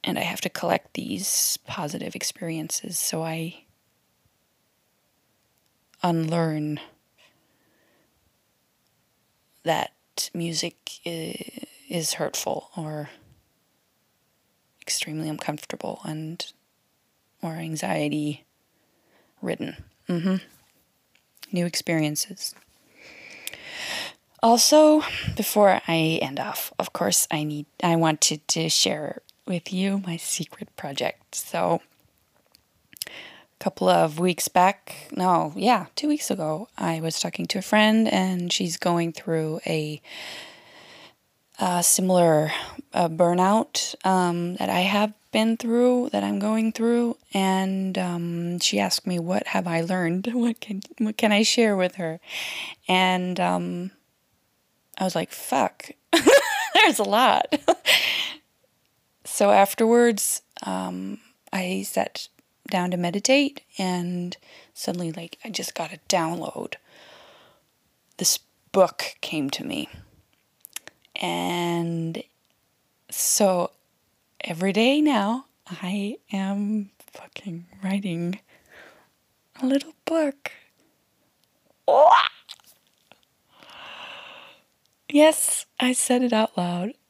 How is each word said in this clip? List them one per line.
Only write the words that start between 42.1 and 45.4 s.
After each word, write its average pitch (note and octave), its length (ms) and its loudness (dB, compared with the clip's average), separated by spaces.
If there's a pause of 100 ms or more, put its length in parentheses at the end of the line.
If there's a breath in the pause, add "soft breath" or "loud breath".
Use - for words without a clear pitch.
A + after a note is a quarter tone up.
uh, F3 140 2
burnout, F3+ 880 2 (100)
um, F3+ 500 2
that - 140 -2
I F3+ 120 0
have G#3 320 2 (180)
been A3+ 260 2